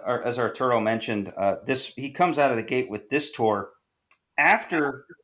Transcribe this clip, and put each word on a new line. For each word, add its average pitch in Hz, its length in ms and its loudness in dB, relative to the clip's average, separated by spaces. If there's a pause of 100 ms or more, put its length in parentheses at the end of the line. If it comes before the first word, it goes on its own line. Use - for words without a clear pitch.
Ar-, 120 200 -2
as 120 140 -2
Arturo 120 440 2
mentioned, 107 560 -2
uh, 95 280 2
this, 127 300 -4
he 139 160 -8
comes 170 260 0
out 139 140 4
of 117 60 0
the 110 60 -2
gate 127 260 -2
with 104 200 -8
this 147 220 -2
tour 104 380 0 (680)
after 156 680 2 (180)